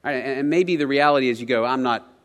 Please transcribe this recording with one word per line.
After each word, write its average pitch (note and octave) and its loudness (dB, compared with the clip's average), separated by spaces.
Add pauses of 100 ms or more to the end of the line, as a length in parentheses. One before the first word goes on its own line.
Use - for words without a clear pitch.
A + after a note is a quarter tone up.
Right? C#3+ -4
And, C3+ -4
and D3 0
maybe F3 2
the D3 -2
reality C#3 2
is A#2 -4
you A#2+ -8
go, A#2 0
"I'm C3 -2
not A#2+ -2 (180)